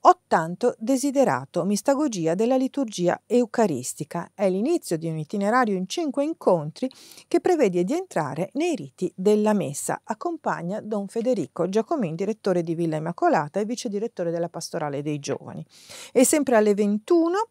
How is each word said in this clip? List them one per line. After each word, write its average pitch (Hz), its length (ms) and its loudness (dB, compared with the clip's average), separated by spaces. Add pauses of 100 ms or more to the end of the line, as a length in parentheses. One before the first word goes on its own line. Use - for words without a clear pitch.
Ho 359 220 8
tanto 180 500 0
desiderato, 233 880 0
mistagogia 208 720 0
della 233 200 2
liturgia 240 720 -2
eucaristica. 185 1080 0
È 196 160 0
l'inizio 202 480 -2
di 165 120 -6
un 160 80 -6
itinerario 208 580 0
in 185 120 -4
cinque 285 360 -2
incontri 202 680 0 (380)
che - 120 2
prevede 220 440 2
di 202 100 0
entrare 165 600 -4
nei 320 220 0
riti - 400 -8
della 208 380 2
messa. 147 500 -4
Accompagna 214 800 -6
Don 208 260 -6
Federico 208 600 -2
Giacomin, 214 480 -2
direttore 190 480 -2
di 165 120 -2
Villa 165 220 -2
Immacolata 170 600 0
e 214 60 -2
vice 233 240 -6
direttore 196 400 -4
della 170 200 -2
Pastorale 151 520 -6
dei 151 180 -4
Giovani. - 460 -8 (460)
E 254 140 6
sempre 277 320 2
alle 214 160 6
ventuno 330 760 2